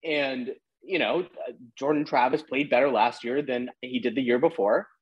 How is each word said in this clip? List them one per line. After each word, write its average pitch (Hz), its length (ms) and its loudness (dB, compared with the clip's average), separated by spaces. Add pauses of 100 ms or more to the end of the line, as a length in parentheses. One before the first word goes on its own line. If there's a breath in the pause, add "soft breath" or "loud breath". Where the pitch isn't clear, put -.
and, 139 460 -2 (340)
you 170 160 -2
know, 135 260 0 (520)
Jordan 147 260 0
Travis 156 380 0
played 139 280 -4
better 131 220 4
last 117 320 2
year 123 180 -2
than 127 280 -4 (120)
he 127 180 -6
did 113 160 -2
the 135 60 0
year 120 160 4
before. 135 480 2 (160)